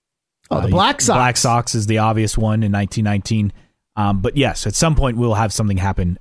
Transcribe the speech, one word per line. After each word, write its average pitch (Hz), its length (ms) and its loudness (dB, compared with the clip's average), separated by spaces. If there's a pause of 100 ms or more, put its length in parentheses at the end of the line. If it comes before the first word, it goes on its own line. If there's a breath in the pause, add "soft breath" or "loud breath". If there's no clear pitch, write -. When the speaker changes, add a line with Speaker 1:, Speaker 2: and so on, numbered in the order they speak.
(520)
Speaker 1:
Oh, - 100 -2
the - 60 -2
Speaker 2:
Uh, - 40 0
Speaker 1:
Black 208 300 2
Sox. 190 140 2
Speaker 2:
Black 123 220 2
Sox 120 380 0
is 107 100 -2
the 110 140 0
obvious 110 380 0
one 110 260 0
in 101 80 0
nineteen 101 320 -2
nineteen. 104 500 -2 (420 soft breath)
Um, 101 260 0
but 123 160 0
yes, 127 280 0
at 101 100 -4
some 160 200 2
point 120 220 0
we'll 120 180 2
have 110 180 0
something 101 240 0
happen 92 440 -2